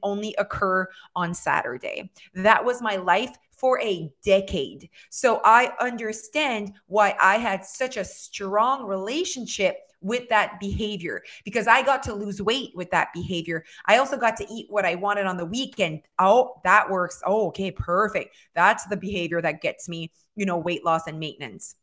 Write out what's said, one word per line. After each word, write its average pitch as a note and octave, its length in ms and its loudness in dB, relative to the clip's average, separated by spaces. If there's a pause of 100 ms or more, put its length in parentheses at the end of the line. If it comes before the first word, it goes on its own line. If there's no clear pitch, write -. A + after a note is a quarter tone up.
only G3+ 340 -4
occur F#3 520 0 (280)
on F3 160 -2
Saturday. - 760 -2 (240)
That G3+ 320 6
was B3 160 -2
my G#3 140 -2
life F#3 380 2 (180)
for B3+ 280 2
a F3 320 -4 (100)
decade. F#3+ 680 0 (220)
So G#3+ 340 2
I A#3+ 360 6
understand A#3 960 -4 (120)
why G#3 340 2
I G3 180 6
had G#3 260 -2
such B3+ 320 -6
a F#3+ 80 -4
strong A3+ 800 -2
relationship G3+ 920 -4 (220)
with A#3+ 280 -4
that G3+ 320 0
behavior, G3 640 -6 (200)
because G#3 220 -2
I B3 160 8
got C4 220 2
to A3+ 100 -6
lose G3+ 260 -8
weight A3+ 360 0
with F3+ 160 -8
that E3 200 2
behavior. E3+ 520 -6 (220)
I G#3+ 120 6
also C4+ 180 0
got A3+ 200 0
to G#3 160 -10
eat A3+ 180 -12
what G3+ 140 0
I E3+ 100 0
wanted G3+ 320 -2
on F3+ 100 -2
the F3 80 -6
weekend. F3+ 580 -4 (180)
Oh, G3+ 420 4
that G3 260 6
works. F3+ 380 -2
Oh, G3 220 2
okay, F#3+ 240 -6
perfect. F#3 640 -2 (180)
That's G3 320 4
the F#3+ 100 -4
behavior E3+ 460 -4
that D#3+ 180 -2
gets - 280 -6
me, E3 240 -10 (240)
you G3+ 100 -2
know, F3 100 0
weight E3+ 280 -4
loss E3 240 0
and D#3 100 -10
maintenance. C#3 640 -10